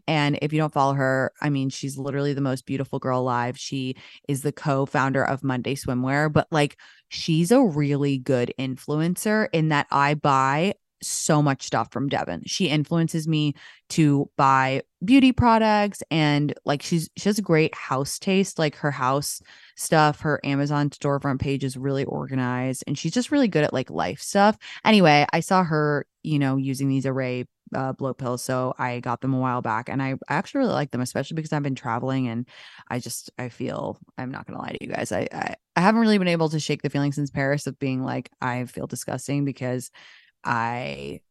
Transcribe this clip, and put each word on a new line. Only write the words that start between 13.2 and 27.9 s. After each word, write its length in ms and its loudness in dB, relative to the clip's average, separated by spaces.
me 260 0
to 460 2
buy 460 4
beauty 260 8
products 800 4
and, 460 2
like, 160 0
she's, 340 -2
she 140 0
has 80 2
a 60 -2
great 320 4
house 420 -4
taste, 400 0
like, 200 0
her 120 -2
house 500 -2
stuff, 460 2
her 220 0
Amazon 460 0
storefront 500 -2
page 240 -2
is 140 -6
really 260 -2
organized 840 -4
and 100 -4
she's 140 -4
just 180 -2
really 180 4
good 160 2
at, 100 0
like, 180 -4
life 280 -4
stuff. 380 4
Anyway, 480 6
I 100 0
saw 220 2
her, 440 0
you 160 0
know, 180 2
using 320 -2
these 160 0
Arrae, 400 -2
uh, 180 -2